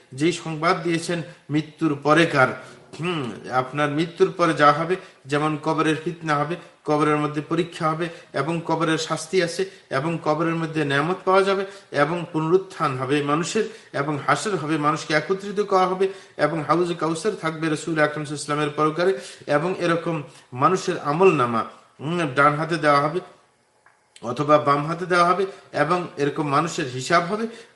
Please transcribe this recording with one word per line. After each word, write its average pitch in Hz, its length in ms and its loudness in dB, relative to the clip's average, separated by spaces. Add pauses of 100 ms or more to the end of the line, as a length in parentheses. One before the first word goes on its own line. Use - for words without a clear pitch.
(140)
যেই 151 180 0
সংবাদ 165 520 -2
দিয়েছেন 165 380 -2 (280)
মৃত্যুর 151 540 -2
পরেকার, 147 440 6 (520)
হুম, 156 320 -4 (200)
আপনার 143 380 0
মৃত্যুর 170 420 0
পরে 170 220 2
যা 147 180 8
হবে, 165 240 0 (300)
যেমন 147 380 0
কবরের 156 400 2
ফিতনা 160 320 -4
হবে, 147 200 -2 (300)
কবরের 151 320 2
মধ্যে 147 240 -2
পরীক্ষা 170 480 -2
হবে 160 200 -4 (240)
এবং 160 320 -2
কবরের 160 320 0
শাস্তি 170 460 -2
আছে 170 220 -4 (240)
এবং 160 340 -2
কবরের 165 320 0
মধ্যে 156 300 -2
নেয়ামত 147 400 0
পাওয়া 190 180 6
যাবে 196 220 0 (260)
এবং 165 400 0
পুনরুত্থান 160 640 0
হবে 135 260 0
মানুষের 170 400 0 (300)
এবং 143 340 -2
হাসর 185 280 0
হবে, 151 220 -2
মানুষকে 151 360 -2
একত্রিত 190 460 -2
করা 185 280 2
হবে 185 200 0 (300)
এবং 151 260 0
হাউজে 170 300 2
কাউসার 160 380 -2 (100)
থাকবে 160 280 -2
রসুল 156 300 -2
আকরাম 147 120 4
সাল্লাল্লাহু - 0 -
আলাইহি 151 220 -8
ওয়াসাল্লামের 147 440 -2
পরকালে 156 360 2 (400)
এবং 165 260 0
এরকম 165 440 -2 (300)
মানুষের 160 460 2
আমল 160 320 4
নামা, 120 340 2 (340)
হুম, 156 360 -2
ডান 143 200 6
হাতে 160 220 -2
দেওয়া 147 240 4
হবে 156 180 -2 (1000)
অথবা 143 360 2
বাম 143 280 2
হাতে 170 200 -6
দেওয়া 175 200 4
হবে 185 200 2 (280)
এবং 160 340 0 (100)
এরকম 143 300 -2
মানুষের 156 400 0
হিসাব 131 360 0
হবে, 214 240 -4 (280)